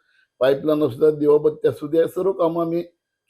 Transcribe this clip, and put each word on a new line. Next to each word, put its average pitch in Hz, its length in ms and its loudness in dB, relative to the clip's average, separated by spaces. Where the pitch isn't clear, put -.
पाईपलाईन 139 420 0
असू 139 160 -2
द्या, 151 120 4
दिवाबत्ती 151 580 2
असू 143 180 -8
द्या, 160 220 0
सर्व 185 240 -4
कामं 170 320 -2
आम्ही 170 180 -4